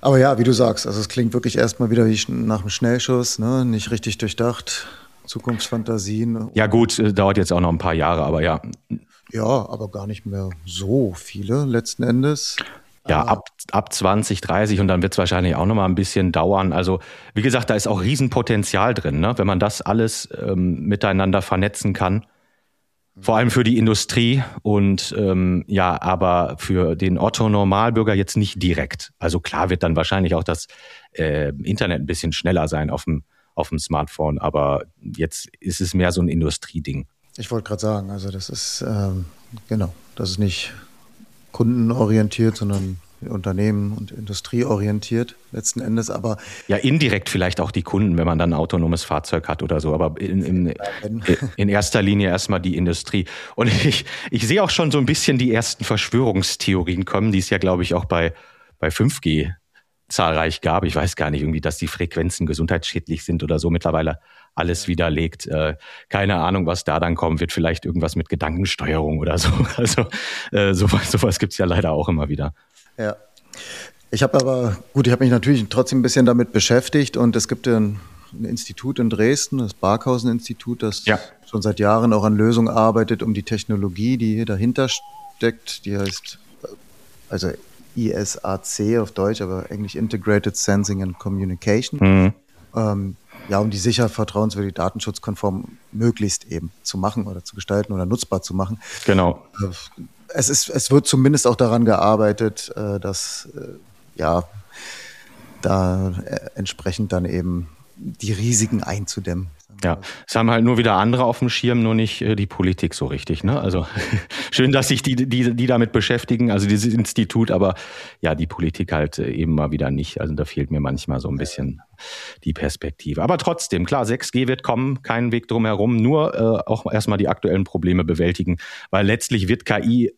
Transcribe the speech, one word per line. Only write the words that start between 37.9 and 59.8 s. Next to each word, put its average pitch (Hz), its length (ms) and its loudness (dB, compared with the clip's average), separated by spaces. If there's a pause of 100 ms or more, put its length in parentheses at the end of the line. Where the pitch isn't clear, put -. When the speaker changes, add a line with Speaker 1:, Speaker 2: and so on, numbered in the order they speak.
Speaker 1:
also 98 200 -8
das 92 180 -10
ist, - 400 -8
ähm, 95 380 -2 (420)
genau, 95 240 -2 (220)
das - 160 -4
ist 95 80 -6
nicht 101 340 -2 (800)
kundenorientiert, 113 1040 2
sondern 95 420 -2 (300)
Unternehmen 101 640 0
und 107 180 -8
industrieorientiert 107 1300 -2 (160)
letzten - 280 -6
Endes, 113 300 -2
aber 107 280 -4 (280)
Speaker 2:
Ja, 101 100 0
indirekt 131 520 0
vielleicht 90 320 0
auch 82 100 -2
die 90 120 -2
Kunden, 98 340 0
wenn 82 100 2
man 82 100 2
dann 85 160 2
ein 76 60 0
autonomes 82 460 0
Fahrzeug 78 420 -4
hat - 160 -4
oder 78 160 -2
so, 76 160 -2
aber 80 260 -2
in, 95 220 -2
in, 90 320 0 (280)
Speaker 1:
Wenn. 107 200 -6 (340)
Speaker 2:
in 101 120 0
erster 101 340 2
Linie 101 280 2
erstmal 92 300 0
die 90 160 -2
Industrie. 87 500 0 (280)
Und 117 140 2
<laughs> - 160 2
ich, - 220 0 (260)
ich 110 160 0
sehe 185 120 4
auch 190 100 2
schon 160 200 2
so 214 80 2
ein 262 80 2
bisschen 151 320 2
die 123 160 2
ersten - 300 -2
Verschwörungstheorien 95 1200 0
kommen, 104 260 0
die 98 80 4
es 90 120 0
ja, 98 80 2
glaub 92 220 2
ich, 87 140 0
auch 82 120 0
bei, 85 260 2 (480)
bei 78 100 0
fünf 127 300 0
G 78 320 0 (560)